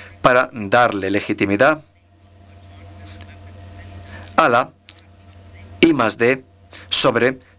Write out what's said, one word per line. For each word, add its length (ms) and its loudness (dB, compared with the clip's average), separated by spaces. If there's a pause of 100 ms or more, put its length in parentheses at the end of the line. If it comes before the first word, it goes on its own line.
(220)
para 300 2
darle 580 -2
legitimidad 720 -2 (2500)
a 120 4
la 220 2 (1120)
I 120 4
más 260 0
D 260 0 (440)
sobre 500 2 (200)